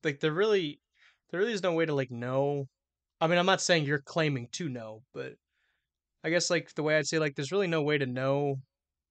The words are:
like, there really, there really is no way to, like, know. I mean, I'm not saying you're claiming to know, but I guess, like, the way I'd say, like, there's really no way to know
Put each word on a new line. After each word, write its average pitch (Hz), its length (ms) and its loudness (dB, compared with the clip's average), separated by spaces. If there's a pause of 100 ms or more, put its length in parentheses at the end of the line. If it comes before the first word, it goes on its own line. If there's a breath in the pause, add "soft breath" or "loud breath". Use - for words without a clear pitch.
like, 147 160 -4
there 156 140 0
really, 190 480 0 (480 soft breath)
there 170 100 -4
really 226 140 0
is 185 100 -2
no 185 100 2
way 165 120 2
to, 151 80 0
like, 135 180 -2
know. 135 580 -2 (520)
I 165 60 4
mean, 175 100 4
I'm 175 80 2
not 185 160 4
saying 165 240 2
you're 139 160 0
claiming 143 520 -2
to 170 160 -6
know, 113 340 -12 (100)
but 131 220 -10 (880)
I 160 60 -4
guess, 165 200 0
like, 170 260 -2
the 156 80 -4
way 151 140 2
I'd 151 100 0
say, 165 120 0
like, 151 160 0
there's 139 160 -6
really 196 160 2
no 165 140 2
way 147 160 2
to 143 80 -2
know 135 560 0 (500)